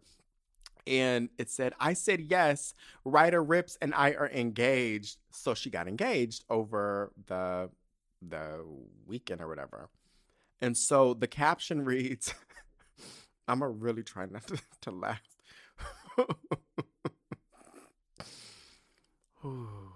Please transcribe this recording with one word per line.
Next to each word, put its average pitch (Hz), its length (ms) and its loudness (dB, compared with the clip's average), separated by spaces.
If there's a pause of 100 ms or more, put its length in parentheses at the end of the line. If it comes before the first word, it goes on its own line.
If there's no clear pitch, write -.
(840)
And 127 520 2
it 120 120 -6
said, 127 300 -2
"I 151 140 2
said 185 260 2
yes, 156 540 2 (320)
Ryder 165 360 8
Ripps 165 400 2
and 143 120 -2
I 143 200 6
are 147 160 -2
engaged." 120 880 0 (140)
So - 220 -4
she - 160 -6
got 87 180 -4
engaged 120 600 0
over 104 640 0 (140)
the, 92 420 -2 (580)
the 78 380 -10 (400)
weekend 98 340 -8
or 82 80 -10
whatever. 69 420 -12 (720)
And 120 160 -2
so 135 380 4
the 117 140 -2
caption 147 580 0
reads, 127 480 -2 (560)
<laughs> - 580 -18
I'ma 131 220 0
really 113 340 -4
try 95 220 -10
not 98 220 -14
to, 175 100 -8 (240)
to 113 100 -10
laugh. 104 300 -6 (960)
<laughs> - 20 4 (3250)
Ooh, 127 220 -10 (280)